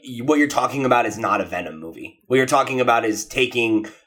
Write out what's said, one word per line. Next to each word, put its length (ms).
y-, 160
what 140
you're 100
talking 380
about 220
is 100
not 240
a 40
Venom 340
movie. 480
What 80
you're 100
talking 340
about 240
is 220
taking 640